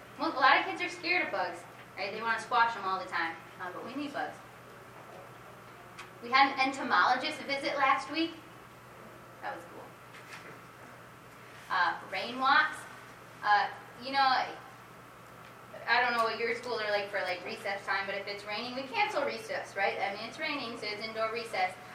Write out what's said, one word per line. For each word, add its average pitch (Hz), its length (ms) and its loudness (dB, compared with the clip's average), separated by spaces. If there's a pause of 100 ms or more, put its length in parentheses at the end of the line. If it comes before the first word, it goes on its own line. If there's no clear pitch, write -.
(180)
well, 302 140 2
a 269 80 0
lot 269 180 10
of - 80 2
kids 370 160 -2
are 349 60 0
scared 320 380 0
of - 60 -4
bugs, 220 280 -2 (360)
right? 202 160 -4
They 220 100 -6
wanna 233 180 2
squash 247 360 6
'em 196 80 -4
all 190 140 2
the 180 100 -6
time, - 280 0 (240)
uh, 175 120 -6
but 240 140 -8
we 233 80 -10
need 285 180 -4
bugs. - 240 -2 (1900)
We 240 80 -10
had 269 220 8
an - 80 0
entomologist 262 840 4
visit 277 340 -2
last 269 340 4
week. 320 240 0 (1080)
That - 120 -6
was - 120 -10
cool. - 180 -14 (1900)
Uh, - 240 4 (160)
rain 226 300 -4
walks. 269 380 6 (640)
Uh, 208 240 6 (340)
you 262 100 -6
know, 269 120 6 (1600)
I 240 140 6
don't 233 160 4
know 226 80 6
what 220 140 2
your 233 160 0
schools 233 260 -2
are 208 100 0
like 202 200 2
for, 202 100 0
like, 180 240 -2
recess 202 420 -6
time, 196 200 0
but 196 80 -2
if 196 120 -4
it's 202 200 -6
raining, 226 280 -4
we 262 80 -4
cancel 392 420 0
recess, 220 520 -4
right? 196 240 2
I 196 160 0
mean, 214 120 -6
it's 240 120 -10
raining, 277 380 -4
so 214 100 -6
it's 208 160 -4
indoor 220 280 0
recess. 214 400 0 (220)